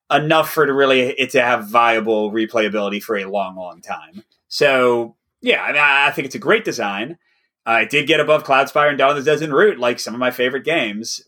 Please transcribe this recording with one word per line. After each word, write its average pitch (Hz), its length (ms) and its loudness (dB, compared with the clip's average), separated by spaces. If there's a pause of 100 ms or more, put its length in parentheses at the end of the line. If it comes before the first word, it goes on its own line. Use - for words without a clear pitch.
(120)
enough 151 380 2
for 156 140 2
it - 20 0
to 139 80 0
really, 135 280 4
it 127 280 -2
to 131 100 2
have 120 280 0
viable 110 640 2
replayability 107 680 -2
for 110 160 -6
a 98 100 -6
long, 95 300 -4
long 87 240 -14
time. 85 440 -16 (240)
So, 123 640 2 (260)
yeah, 240 220 0
I 98 100 -6
mean, 143 80 0
I, 143 280 4
I - 20 -4
think 139 160 -6
it's 131 80 -12
a 117 60 -10
great 208 240 0
design. 117 520 -6 (480)
Uh, 113 180 2
it 110 80 -4
did 139 180 0
get 156 100 4
above 151 240 2
Cloudspire 139 460 2
and 143 100 -4
Dawn 139 180 4
of 135 80 -6
the 147 60 0
Desert 151 240 0
Route, 180 240 2
like, 123 220 -2
some 113 120 -10
of 117 60 -10
my 123 140 0
favorite 127 320 -2
games, 113 640 -4